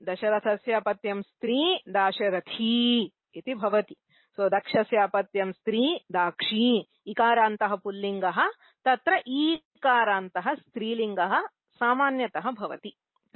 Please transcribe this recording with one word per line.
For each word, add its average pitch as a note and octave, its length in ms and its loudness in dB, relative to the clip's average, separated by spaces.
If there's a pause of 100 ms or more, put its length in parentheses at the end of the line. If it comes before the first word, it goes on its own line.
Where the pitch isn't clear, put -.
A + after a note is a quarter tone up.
दशरथस्य G#3 720 -2
अपत्यं G3+ 500 -2
स्त्री, C#4+ 640 -2
दाशरथी G#3 1200 0 (220)
इति B3 200 -8
भवति। G#3 420 -2 (400)
So G3 140 0
दक्षस्य G#3+ 460 0
अपत्यं G3 560 0
स्त्री, B3 600 -2
दाक्षी, G#3 760 0 (200)
इकारान्तः G#3+ 720 2
पुल्लिङ्गः, G3 720 -2 (340)
तत्र C#4 440 2
ईकारान्तः A#3+ 1300 0
स्त्रीलिङ्गः A3 920 -2 (240)
सामान्यतः B3 800 0
भवति। F#3+ 520 -10 (340)